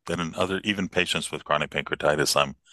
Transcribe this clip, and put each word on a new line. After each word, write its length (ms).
then 140
in 140
other, 300
even 240
patients 440
with 120
chronic 260
pancreatitis, 680
I'm, 180